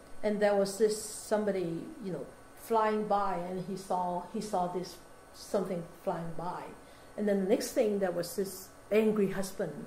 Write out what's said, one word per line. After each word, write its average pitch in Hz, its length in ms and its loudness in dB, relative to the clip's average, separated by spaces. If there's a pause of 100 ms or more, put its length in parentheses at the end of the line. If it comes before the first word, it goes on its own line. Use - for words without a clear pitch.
(220)
and 208 180 2
there 208 140 6
was 196 240 2
this 214 240 4
somebody, 190 840 -2 (200)
you 190 80 -4
know, 147 140 -6 (300)
flying 214 520 2
by, 196 280 2
and 180 300 -4
he 196 100 -6
saw, 180 480 -2 (100)
he 220 60 -2
saw 180 260 0
this 180 320 -6 (340)
something 180 500 -4 (220)
flying 165 320 -4
by. 165 280 -6 (520)
And 214 100 0
then 196 180 4
the 190 40 0
next - 240 2
thing, 214 260 2
there 190 120 2
was 170 260 -4
this 196 320 -4 (240)
angry 214 400 4
husband, 190 540 -4